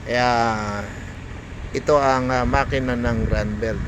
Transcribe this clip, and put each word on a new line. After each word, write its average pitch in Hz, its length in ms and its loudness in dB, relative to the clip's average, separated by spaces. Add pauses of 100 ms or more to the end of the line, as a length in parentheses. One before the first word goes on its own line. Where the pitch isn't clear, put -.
Kaya 120 240 2 (1400)
ito 143 240 2
ang, 131 320 4
ah, 127 160 2
makina 131 540 0
ng 117 260 0
Grand 107 320 0
Belt. 107 320 -2